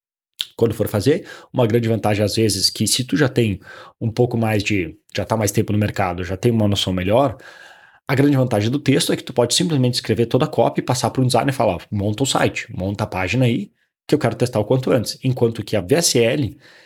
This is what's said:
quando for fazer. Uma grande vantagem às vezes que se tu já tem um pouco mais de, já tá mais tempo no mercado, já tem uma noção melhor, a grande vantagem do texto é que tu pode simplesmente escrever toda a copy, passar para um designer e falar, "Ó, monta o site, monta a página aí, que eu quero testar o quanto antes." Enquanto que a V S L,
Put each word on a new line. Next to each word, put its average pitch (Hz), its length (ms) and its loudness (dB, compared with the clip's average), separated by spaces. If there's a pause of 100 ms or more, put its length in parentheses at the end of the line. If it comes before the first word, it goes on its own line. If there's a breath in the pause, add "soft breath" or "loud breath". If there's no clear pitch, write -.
(560)
quando 113 180 2
for 101 120 -2
fazer. 131 400 0 (260 loud breath)
Uma 127 140 2
grande 113 220 2
vantagem 107 360 0
às 101 120 -2
vezes 101 340 0
que - 160 -2
se - 160 0
tu 135 140 -2
já 143 120 4
tem 113 300 0 (420 loud breath)
um 110 120 -4
pouco 123 260 0
mais 110 240 0
de, 90 340 -2 (160)
já 98 120 -4
tá 113 120 0
mais 107 140 0
tempo 107 220 0
no 104 80 2
mercado, 92 420 -2
já 92 140 -6
tem 120 160 2
uma 107 160 2
noção 98 240 0
melhor, 101 440 0 (720 loud breath)
a 147 80 -2
grande 139 220 4
vantagem 113 340 2
do 143 80 -2
texto 139 340 0
é - 40 0
que - 80 -10
tu - 80 -14
pode 120 220 2
simplesmente 135 400 0
escrever 117 320 0
toda 127 180 2
a - 40 -4
copy, 131 320 0
passar 123 300 0
para - 100 -2
um 127 60 2
designer 123 240 2
e - 20 -4
falar, 110 220 0
"Ó, 85 60 -6 (100)
monta 104 320 -2
o 139 40 0
site, - 460 -2
monta 104 300 -4
a 104 60 -2
página 98 360 0
aí, 123 280 0 (340)
que - 80 2
eu 147 60 0
quero 117 160 0
testar 120 240 0
o 104 40 0
quanto 131 280 0
antes." - 320 -2
Enquanto 123 400 0
que - 120 -6
a 101 40 2
V 92 160 0
S 165 220 0
L, 120 380 0 (300 soft breath)